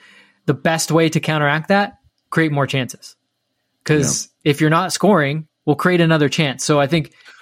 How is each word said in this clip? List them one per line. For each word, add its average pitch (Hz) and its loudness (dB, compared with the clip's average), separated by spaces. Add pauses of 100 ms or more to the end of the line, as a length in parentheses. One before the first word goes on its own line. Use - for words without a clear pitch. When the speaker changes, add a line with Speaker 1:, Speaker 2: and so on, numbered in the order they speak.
(460)
Speaker 1:
The 147 2
best 160 -2
way 160 2
to 156 -2
counteract 151 -2
that, 202 0 (320)
create 160 0
more 139 0
chances. - -8 (720)
'Cause 151 -2 (160)
Speaker 2:
Yeah. 156 2
Speaker 1:
if 143 -2
you're 151 2
not 170 0
scoring, 156 0 (180)
we'll 147 0
create 180 2
another 160 2
chance. 139 -4
So 147 2
I 139 2
think 156 -4 (300)